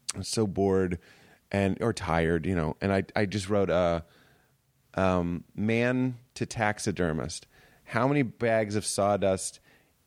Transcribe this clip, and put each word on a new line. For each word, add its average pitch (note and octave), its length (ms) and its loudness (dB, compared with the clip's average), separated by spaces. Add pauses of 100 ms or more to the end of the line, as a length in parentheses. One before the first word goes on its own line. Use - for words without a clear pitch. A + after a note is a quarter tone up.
(160)
I - 20 -12
was F#2+ 100 -8
so A2 200 0
bored F#2+ 500 2 (540)
and, G2 280 2
or A2+ 120 0
tired, E2 540 0
you F#2 100 0
know, D#2 240 -2
and G2 120 0
I, G2 120 2 (100)
I G#2+ 120 0
just F#2+ 220 -4
wrote, G2+ 220 2
uh, E2+ 300 2 (920)
um, F2+ 500 0 (100)
"Man A#2+ 640 0 (180)
to A#2+ 120 -6
taxidermist. F2 1000 -2 (380)
How A#2+ 240 0
many C#3+ 140 2
bags A2 520 0
of G#2 120 -2
sawdust G2 720 0 (460)